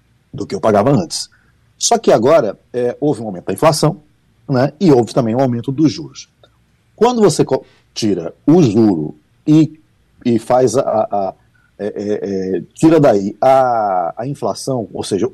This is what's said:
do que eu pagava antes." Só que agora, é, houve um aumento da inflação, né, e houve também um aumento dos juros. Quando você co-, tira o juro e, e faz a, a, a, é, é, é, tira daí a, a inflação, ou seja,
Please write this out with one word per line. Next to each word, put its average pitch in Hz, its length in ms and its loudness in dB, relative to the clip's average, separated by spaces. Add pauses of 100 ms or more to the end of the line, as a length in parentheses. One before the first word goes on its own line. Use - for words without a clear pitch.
(320)
do - 140 -10
que - 80 -10
eu 95 60 -6
pagava 113 300 2
antes." 127 380 -2 (480)
Só - 220 0
que 208 120 0
agora, 127 480 2 (140)
é, 123 260 -4
houve 143 220 -2
um 113 60 -10
aumento 92 180 -12
da 95 80 -6
inflação, 151 480 0 (480)
né, 139 320 0
e 190 100 4
houve 120 220 2
também 113 220 -2
um 127 60 0
aumento 123 300 -2
dos 139 220 0
juros. - 380 -16 (680)
Quando 233 240 0
você 160 240 2
co-, 139 200 -4 (280)
tira 90 420 -2 (120)
o 170 160 6
juro 101 540 2 (300)
e, 156 340 2 (440)
e 117 140 0
faz 123 380 0
a, 135 40 0
a, 110 220 0
a, 98 320 -4 (440)
é, 101 80 -8
é, 98 680 -6
é, 85 60 -6 (100)
tira 160 280 4
daí 107 400 2
a, 117 760 0
a 117 100 -8
inflação, 120 640 -6
ou - 100 -10
seja, 95 320 -2